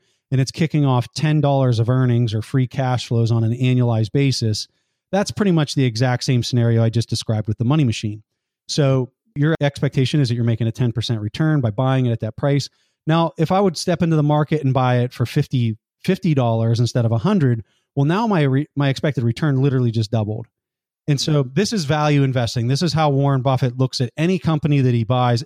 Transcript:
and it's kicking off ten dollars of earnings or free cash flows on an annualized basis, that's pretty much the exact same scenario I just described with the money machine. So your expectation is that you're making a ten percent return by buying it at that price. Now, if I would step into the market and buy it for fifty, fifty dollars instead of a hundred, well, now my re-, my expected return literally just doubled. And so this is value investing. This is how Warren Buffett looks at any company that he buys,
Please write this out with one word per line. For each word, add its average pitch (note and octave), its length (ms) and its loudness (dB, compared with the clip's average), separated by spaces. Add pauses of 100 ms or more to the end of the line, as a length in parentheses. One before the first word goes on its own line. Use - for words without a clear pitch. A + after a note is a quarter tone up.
(320)
and C3 80 2
it's C3 100 0
kicking D3+ 340 0
off B2+ 280 0
ten D#3 280 0
dollars C3+ 380 2
of A2+ 100 0
earnings B2 460 2
or A2 60 -4
free B2+ 260 -2
cash B2+ 400 -4
flows A#2 240 0
on A2+ 140 2
an A2+ 80 0
annualized B2 600 0
basis, B2+ 560 -2 (440)
that's G3 180 -2
pretty G3+ 220 0
much D#3+ 220 0
the C#3 100 0
exact B2 400 -2
same B2 180 0
scenario A#2 400 2
I A2+ 60 2
just A#2 200 -2
described G#2+ 380 -4
with A2 120 -4
the A2+ 60 -2
money D3 200 2
machine. G#2+ 380 -4 (460)
So C3+ 420 0 (240)
your D3+ 260 0
expectation C#3+ 600 0
is C3 80 2
that A#2+ 80 -2
you're A#2+ 80 -2
making A#2 240 0
a A2+ 40 -2
ten A#2+ 200 -2
percent A2+ 280 -4
return D3+ 400 0
by A#2+ 100 0
buying C3 360 0
it A#2+ 60 0
at A2+ 80 -4
that A2 160 -6
price. C#3+ 320 -2 (380)
Now, E3 320 2
if D#3+ 120 0
I F#3+ 100 2
would F#3+ 160 0
step F3 260 -2
into E3 120 2
the D3+ 80 2
market D3+ 400 0
and C3 100 2
buy B2 280 2
it B2 120 -2
for B2 140 -4
fifty, A#2+ 500 -2 (280)
fifty F#3 280 0
dollars A#2 460 2
instead A#2+ 260 0
of A2+ 60 0
a A2+ 80 0
hundred, C3+ 460 0 (320)
well, C#3 100 2
now G3+ 220 0
my F#3 140 2
re-, C#3 340 0
my C#3 120 0
expected C#3 360 -2
return C3 360 0
literally B2+ 300 2
just A2 220 -4
doubled. A2 340 -4 (640)
And D3 120 0
so D3 220 0
this C3+ 300 -2
is F#3 140 -4
value D3+ 360 2
investing. B2 460 -2
This C3+ 140 -2
is E3+ 100 0
how D#3 180 0
Warren C#3 320 2
Buffett B2+ 340 0
looks C3 240 -2
at B2 160 -4
any E3+ 220 0
company D3 420 0
that B2+ 140 2
he A#2+ 80 2
buys, B2 440 0